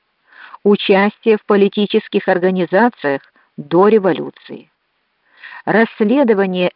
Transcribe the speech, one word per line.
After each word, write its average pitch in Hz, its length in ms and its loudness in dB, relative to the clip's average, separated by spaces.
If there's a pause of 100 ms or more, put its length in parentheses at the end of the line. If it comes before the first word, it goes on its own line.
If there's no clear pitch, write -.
(640)
участие 208 720 0
в - 80 -20
политических 202 840 -2
организациях 185 920 -2 (360)
до 165 300 2
революции. 185 840 -2 (960)
Расследование 202 1080 0